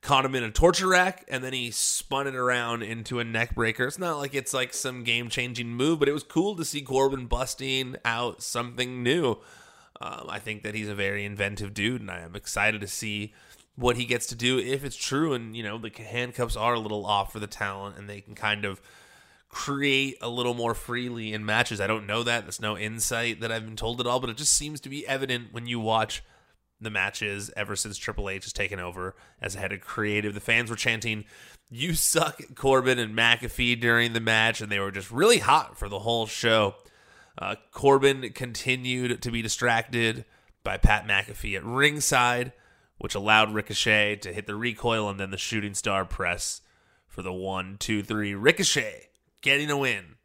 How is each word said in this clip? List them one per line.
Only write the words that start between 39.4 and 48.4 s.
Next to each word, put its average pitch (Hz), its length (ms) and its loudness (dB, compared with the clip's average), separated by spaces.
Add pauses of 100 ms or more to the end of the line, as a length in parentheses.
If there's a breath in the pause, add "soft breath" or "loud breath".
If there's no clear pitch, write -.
distracted 117 840 2 (380 soft breath)
by 95 140 -4
Pat 104 300 6
McAfee 101 480 -2
at 95 80 -4
ringside, 127 880 2 (440 soft breath)
which - 180 -6
allowed 107 380 6
Ricochet 104 640 2
to 92 160 -10
hit 101 120 -6
the 104 100 -6
recoil 110 540 0
and 98 100 -6
then 95 120 -4
the 98 60 -6
shooting 104 380 -4
star 98 280 0
press - 580 -4 (460 soft breath)
for - 140 -12
the 92 100 -4
one, 95 480 -6
two, 104 240 0
three. 104 300 -2
Ricochet 113 760 0 (340)